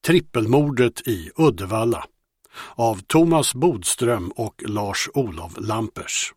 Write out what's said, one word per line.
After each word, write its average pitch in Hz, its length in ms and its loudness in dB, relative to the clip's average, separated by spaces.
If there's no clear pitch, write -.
Trippelmordet 127 1000 2
i 92 280 -4
Uddevalla. 110 680 0
Av 113 320 0
Thomas 165 460 4
Bodström 117 760 0
och - 340 -8
Lars-Olof 101 920 -4
Lampers. - 800 -6